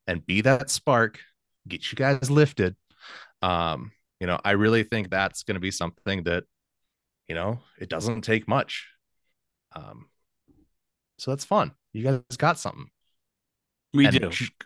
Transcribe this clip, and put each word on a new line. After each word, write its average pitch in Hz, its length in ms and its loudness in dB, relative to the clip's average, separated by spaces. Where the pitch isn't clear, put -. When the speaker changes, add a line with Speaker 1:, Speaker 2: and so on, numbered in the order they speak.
Speaker 1:
and 87 180 -4
be 95 160 2
that 127 280 2
spark, 117 500 0
get - 220 -10
you - 60 -10
guys 135 340 0
lifted, 143 460 4
um, 85 500 0
you 92 80 -4
know, 87 160 0
I 101 80 2
really 107 320 4
think 107 260 -4
that's 95 340 -2
gonna 98 180 -6
be 95 100 -2
something 92 520 -6
that, 87 200 -2
you 82 60 -6
know, 101 240 -4
it - 80 -12
doesn't 107 360 -4
take 110 240 0
much. - 380 -2
Um, - 340 -18
so - 140 -6
that's 139 140 -6
fun. 196 260 0
You 110 100 -8
guys 127 340 -2
got 160 220 2
something. - 280 -10
Speaker 2:
We 139 140 6
Speaker 1:
And 123 120 4
Speaker 2:
do. 98 100 -2
Speaker 1:
j-, 104 180 -6